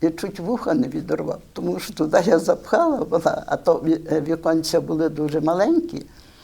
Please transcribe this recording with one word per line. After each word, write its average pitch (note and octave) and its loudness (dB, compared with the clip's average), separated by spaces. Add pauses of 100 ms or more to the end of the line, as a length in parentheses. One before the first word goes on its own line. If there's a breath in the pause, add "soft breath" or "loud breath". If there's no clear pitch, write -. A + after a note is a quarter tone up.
і E3 2
чуть F3 -8
вуха F3 -2
не C3 2
відірвав, - -4 (120)
тому F3 -4
що - -12
туди D#3 2
я E3 6
запхала B3+ 2
була, D#3+ 0
а D3 -2
то E3+ 4
ві-, D#3+ 0
е, D#3 2
віконця D#3+ 0
були D#3+ 0
дуже D3+ -2
маленькі. F#3+ 0 (380 loud breath)